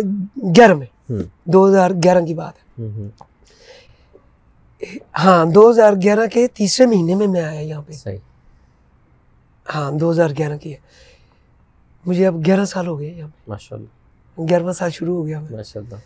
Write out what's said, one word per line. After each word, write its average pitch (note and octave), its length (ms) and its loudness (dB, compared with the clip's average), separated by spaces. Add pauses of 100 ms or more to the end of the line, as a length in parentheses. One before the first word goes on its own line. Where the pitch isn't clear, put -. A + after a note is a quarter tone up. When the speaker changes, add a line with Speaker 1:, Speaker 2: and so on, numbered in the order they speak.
(380)
Speaker 1:
ग्यारह G3+ 360 6
में। C3+ 140 -8 (220)
Speaker 2:
हम्म। G2 180 -6 (200)
Speaker 1:
दो F#3+ 180 4
हज़ार F#3+ 260 4
ग्यारह F3+ 280 2
की E3 140 -4
बात D#3+ 240 -12
है। - 260 -16
Speaker 2:
हम्म, G#2 120 -12
हम्म। G#2 140 -12 (2000)
Speaker 1:
हाँ, E3 400 2
दो G#3+ 180 8
हज़ार A3 240 6
ग्यारह G#3 320 0
के A#3+ 200 0
तीसरे A3+ 400 0
महीने F#3 280 2
में G#3 120 0
मैं F3+ 160 -2
आया D#3 180 -10
यहाँ D3+ 220 -10
पे। D3+ 100 -20
Speaker 2:
सही। G2+ 260 -14 (1500)
Speaker 1:
हाँ, D3 300 -6
दो E3 140 -2
हज़ार E3 220 0
ग्यारह D3 240 -6
की D#3 140 -16
है। C#3 80 -18 (1300)
मुझे F3+ 180 0
अब E3+ 180 -2
ग्यारह F#3+ 220 2
साल F#3+ 220 -6
हो E3+ 100 -8
गए D3 140 -12
यहाँ D#3+ 200 -18
पे। - 220 -20
Speaker 2:
माशाल्लाह। - 920 -16
Speaker 1:
ग्यारहवाँ F3 260 -2
साल F3 180 -6
शुरू E3 240 -6
हो E3+ 80 -6
गया D#3 160 -8
हमें। D3+ 120 -16
Speaker 2:
माशाल्लाह। A2 560 -16